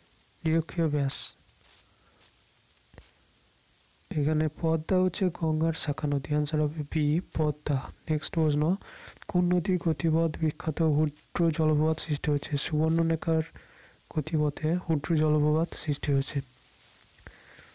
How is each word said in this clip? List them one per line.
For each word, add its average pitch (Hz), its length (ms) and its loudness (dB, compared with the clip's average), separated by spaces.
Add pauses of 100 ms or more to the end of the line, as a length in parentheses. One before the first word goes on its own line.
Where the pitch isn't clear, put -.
(460)
নিরক্ষীয় 160 440 0
ব্যাস। 143 460 0 (2750)
এখানে 151 380 0 (120)
পদ্মা 165 360 0
হচ্ছে 185 320 0
গঙ্গার 160 440 0
শাখা - 340 -4
নদী। 143 280 0
আনসার 151 260 0
হবে 151 220 -2 (100)
বি, 151 280 2 (120)
পদ্মা। 147 580 -2 (180)
নেক্সট 156 240 -2
প্রশ্ন, 156 420 2 (520)
কোন 175 260 2
নদীর 180 240 2
গতিপথ 165 600 0
বিখ্যাত 160 440 -2
হুড্রু 156 720 0
জলপ্রপাত 156 480 2
সৃষ্টি 151 320 -2
হয়েছে? 143 260 -2
সুবর্ণরেখার 160 840 0 (760)
গতিপথে 151 600 0
হুড্রু 160 400 -2
জলপ্রপাত 151 580 2
সৃষ্টি - 400 -2
হয়েছে। 135 280 0 (1300)